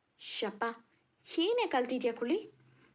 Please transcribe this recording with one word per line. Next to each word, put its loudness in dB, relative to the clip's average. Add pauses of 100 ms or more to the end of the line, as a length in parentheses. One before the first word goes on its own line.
(200)
"ಶಪ, -4 (760)
ಏನೇ 2
ಕಲ್ತಿದ್ಯಾ 0
ಕುಳ್ಳಿ? -2 (440)